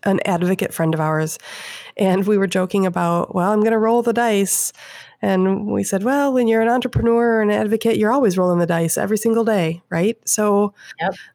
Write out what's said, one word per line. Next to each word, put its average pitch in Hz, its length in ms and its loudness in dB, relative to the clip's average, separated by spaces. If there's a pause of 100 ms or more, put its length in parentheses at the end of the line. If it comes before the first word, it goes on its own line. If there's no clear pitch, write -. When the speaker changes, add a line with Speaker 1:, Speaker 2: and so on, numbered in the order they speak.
Speaker 1:
an 196 240 0
advocate 180 480 -2
friend 160 180 0
of 160 80 -2
ours, 156 380 -2 (580)
and 190 300 2
we 208 100 2
were 196 100 2
joking 185 380 0
about, 175 500 0
"Well, 185 160 0
I'm 214 120 2
gonna 220 160 2
roll 226 240 2
the 233 100 0
dice." 208 640 0 (480)
And 190 440 0
we 202 160 -2
said, 196 200 -4
"Well, 277 320 0
when 247 140 2
you're 226 120 4
an 226 80 2
entrepreneur 233 680 2
or 220 40 2
an 214 100 2
advocate, 220 460 0
you're 214 160 2
always 240 240 2
rolling 180 220 2
the 175 80 2
dice 165 320 0
every 202 180 0
single 226 260 0
day, 175 460 0
right?" 180 300 -2 (100)
So 208 460 0 (260)
Speaker 2:
Yep. 277 140 -2 (200)